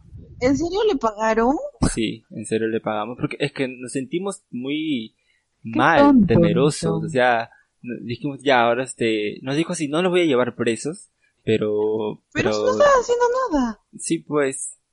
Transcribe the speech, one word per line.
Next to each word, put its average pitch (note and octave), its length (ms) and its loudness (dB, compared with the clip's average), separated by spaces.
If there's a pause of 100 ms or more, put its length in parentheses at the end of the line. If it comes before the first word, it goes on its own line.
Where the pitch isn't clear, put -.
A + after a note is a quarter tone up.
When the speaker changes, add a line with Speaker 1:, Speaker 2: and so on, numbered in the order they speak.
(400)
Speaker 1:
¿En C4 160 2
serio E4+ 240 -2 (100)
le F4 60 0
pagaron? A3 580 0 (380)
Speaker 2:
Sí, A2+ 380 -6
en A2 140 -12
serio A2 240 -2
le A2 120 -2
pagamos. G#2+ 400 -6
Porque D3 200 -6
es C#3+ 120 -4
que C3+ 160 -4
nos B2+ 240 -12
sentimos F3 580 -8
muy C3+ 680 -6 (460)
Speaker 3:
Qué A2+ 160 -12
Speaker 2:
mal, D3 220 4
Speaker 3:
tonto, C#4 340 8
Speaker 2:
temerosos. C#3+ 480 4 (200)
Speaker 3:
Nilton. A2 40 -6
Speaker 2:
O - 40 -6
sea, B2 400 2 (320)
no-, A#2+ 200 -10
dijimos, B2 400 -8
"Ya, B2+ 200 4
ahora A#2+ 220 2
este", A2 580 -2
nos C3 140 -4
dijo E3 160 -2
así, D#3+ 160 -6
"No D3+ 140 -2
los F#3 80 0
voy F3+ 120 2
a E3+ 40 2
llevar B2 280 2
presos", A#2+ 560 -4 (340)
pero, G#2+ 760 0 (100)
Speaker 1:
Pero - 180 0
Speaker 2:
pero - 20 0
Speaker 1:
si - 100 0
no B4+ 100 2
estaba C#5+ 180 4 (100)
haciendo A#4+ 240 0 (280)
nada. B3 280 -2 (180)
Speaker 2:
Sí, E3 220 -4
pues, D3 560 -4 (160)